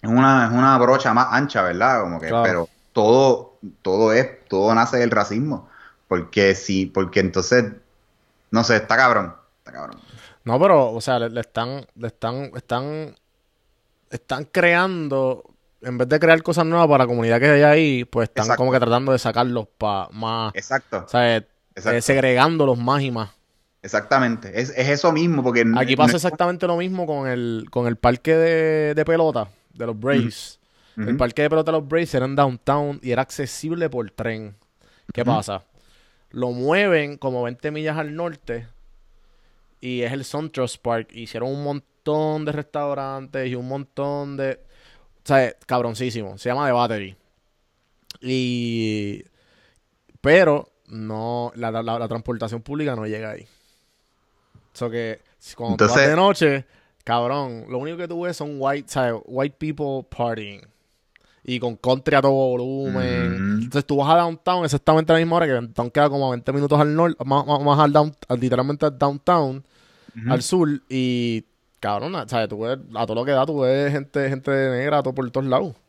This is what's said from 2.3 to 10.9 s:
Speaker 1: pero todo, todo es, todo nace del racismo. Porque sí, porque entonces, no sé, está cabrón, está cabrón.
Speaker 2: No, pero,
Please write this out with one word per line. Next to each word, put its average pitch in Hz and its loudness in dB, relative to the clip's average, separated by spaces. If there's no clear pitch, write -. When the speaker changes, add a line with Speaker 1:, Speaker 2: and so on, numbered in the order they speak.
Speaker 1:
pero 92 0
todo, 120 4
todo 107 2
es, 131 0
todo 101 2
nace 120 2
del 120 2
racismo. 110 -2
Porque 95 2
sí, 95 -4
porque 95 -2
entonces, 95 2
no 113 2
sé, 113 4
está 107 0
cabrón, 110 2
está - -20
cabrón. 65 -16
Speaker 2:
No, 117 0
pero, 151 4